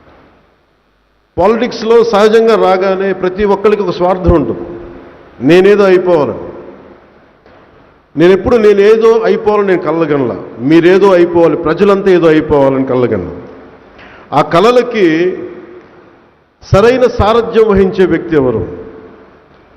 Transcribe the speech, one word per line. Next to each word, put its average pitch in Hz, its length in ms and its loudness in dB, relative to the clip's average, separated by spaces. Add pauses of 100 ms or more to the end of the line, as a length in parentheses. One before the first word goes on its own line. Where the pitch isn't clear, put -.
(1400)
పాలిటిక్స్లో 226 680 0
సహజంగా 220 520 2
రాగానే 190 560 0
ప్రతి 185 320 -4
ఒక్కరికి 202 380 0
ఒక 175 80 -4
స్వార్థం 175 440 -2
ఉంటుంది. 120 260 -2 (800)
నేనేదో 190 440 4
అయిపోవాలని. 175 540 0 (1800)
నేనెప్పుడు 185 400 2
నేనేదో 220 600 2
అయిపోవాలని 208 480 -2
నేను 180 160 -2
కలగనలా. 143 600 -4 (180)
మీరేదో 175 520 4
అయిపోవాలి, 170 440 2
ప్రజలంతా 196 540 0
ఏదో 170 160 4
అయిపోవాలని 143 600 2
కలగనలా. 110 500 -4 (960)
ఆ 143 100 0
కలలకి 185 960 0 (1400)
సరైన 240 280 2
సారథ్యం 220 680 0
వహించే 190 380 2
వ్యక్తి 160 300 -2
ఎవరు, 117 320 -2 (1080)